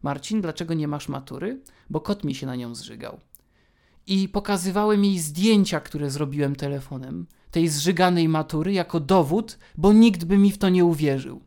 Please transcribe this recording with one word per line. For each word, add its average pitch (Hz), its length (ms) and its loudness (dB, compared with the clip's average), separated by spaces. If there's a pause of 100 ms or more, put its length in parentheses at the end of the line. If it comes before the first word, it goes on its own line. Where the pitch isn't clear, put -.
"Marcin, 147 400 -6
dlaczego 165 320 -6
nie 151 140 -2
masz 147 220 -8
matury?" 143 520 -10 (280)
"Bo 156 120 -4
kot 202 220 -6
mi 131 120 -4
się 135 100 -12
na 127 100 -8
nią 120 200 -10
zżygał". 117 440 -16 (880)
I 190 220 0
pokazywałem 202 760 0
jej 190 140 0
zdjęcia, 180 600 2
które 147 300 -6
zrobiłem 143 460 -2
telefonem, 139 720 -8 (240)
tej 170 160 2
zżyganej 170 640 2
matury 156 440 -2
jako 170 260 -2
dowód, 175 580 2 (200)
bo 190 160 6
nikt 214 300 8
by 190 140 2
mi 196 140 6
w 202 60 -8
to 190 120 0
nie 180 160 4
uwierzył. 143 600 -2